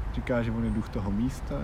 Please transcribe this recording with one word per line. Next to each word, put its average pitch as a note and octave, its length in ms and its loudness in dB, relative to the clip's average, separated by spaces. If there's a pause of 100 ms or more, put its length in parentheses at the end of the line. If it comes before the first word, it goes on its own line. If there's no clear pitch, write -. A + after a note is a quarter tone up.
(160)
Říká, A#2+ 260 2
že A2+ 100 0
on A2+ 120 0
je A2+ 60 2
duch G#2+ 200 0
toho G2+ 220 -2
místa, B2+ 520 0